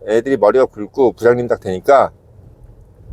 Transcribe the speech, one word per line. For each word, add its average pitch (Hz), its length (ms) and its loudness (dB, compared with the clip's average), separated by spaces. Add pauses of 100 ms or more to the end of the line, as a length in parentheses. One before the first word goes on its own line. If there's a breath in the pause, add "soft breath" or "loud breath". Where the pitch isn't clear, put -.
애들이 117 280 -2
머리가 113 300 2
굵고 110 480 -2
부장님 120 340 0
딱 - 140 -4
되니까 95 500 0 (1000)